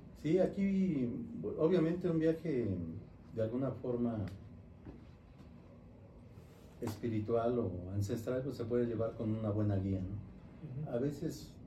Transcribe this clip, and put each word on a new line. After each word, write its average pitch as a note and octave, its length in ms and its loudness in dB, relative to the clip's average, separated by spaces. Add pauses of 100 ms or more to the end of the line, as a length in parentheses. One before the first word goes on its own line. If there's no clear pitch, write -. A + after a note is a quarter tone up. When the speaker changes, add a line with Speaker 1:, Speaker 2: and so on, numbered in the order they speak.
(220)
Speaker 1:
Sí, D#3 160 6
aquí, F#3 680 4 (500)
obviamente, E3+ 500 6
un E3 100 4
viaje D#3 500 2 (680)
de A2 80 2
alguna B2 300 0
forma A#2 520 0 (2500)
espiritual A#2 760 2
o G2+ 120 2 (240)
ancestral, B2 480 0
pues, C3+ 140 -4
se A#2 80 -4
puede A#2+ 220 4
llevar A2+ 280 0
con A2 200 0
una A2 160 0
buena G#2 260 2
guía, F#2+ 240 2
¿no? - 880 -8
Speaker 2:
Ujú. A#2+ 60 0
Speaker 1:
A - 20 2
veces, C#3+ 540 -4 (140)